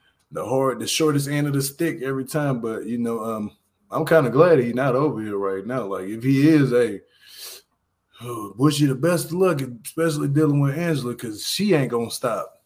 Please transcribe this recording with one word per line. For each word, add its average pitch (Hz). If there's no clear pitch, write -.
the 80
hard, 127
the 110
shortest 143
end 147
of 143
the 139
stick 156
every 135
time. 139
But, 110
you 120
know, 117
um, 110
I'm 139
kinda 147
glad 156
he's 120
not 127
over 131
here 107
right 98
now. 120
Like, 95
if 113
he 135
is, 143
hey, 117
oh, 113
wish 143
you 147
the 131
best 160
of 151
luck, 175
especially 151
dealing 143
with 139
Angela, 147
'cause 110
she 196
ain't 135
gonna 117
stop. -